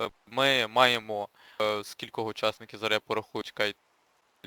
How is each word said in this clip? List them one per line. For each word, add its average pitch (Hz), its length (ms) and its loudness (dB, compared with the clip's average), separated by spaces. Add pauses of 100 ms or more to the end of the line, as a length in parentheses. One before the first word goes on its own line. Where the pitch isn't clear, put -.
(260)
ми 131 400 2
маємо, 110 640 2 (320)
е, 107 240 0
скількох - 420 -8
учасників, 110 520 -4
зараз 107 180 2
я 107 40 2
порахую, 107 440 -4
чекайте. - 340 -2 (680)